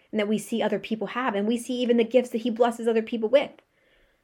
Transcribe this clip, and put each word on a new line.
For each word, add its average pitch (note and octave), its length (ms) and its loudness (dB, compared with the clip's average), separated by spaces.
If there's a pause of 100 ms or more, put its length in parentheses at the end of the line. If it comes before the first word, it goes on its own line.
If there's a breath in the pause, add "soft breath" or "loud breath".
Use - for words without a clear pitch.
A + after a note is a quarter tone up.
(120)
and G#3+ 100 -2
that G3+ 80 0
we G#3+ 80 2
see G#3+ 240 -4
other G#3 180 0
people G#3+ 280 -6
have, A#3+ 280 -4
and G3+ 100 0
we A#3 120 0
see A#3+ 160 -6
even A#3+ 240 2
the A#3 80 4
gifts B3 240 2
that - 80 -4
he A3+ 120 -2
blesses A#3 380 0
other A3+ 140 2
people A3 260 -4
with. C4 240 4 (720)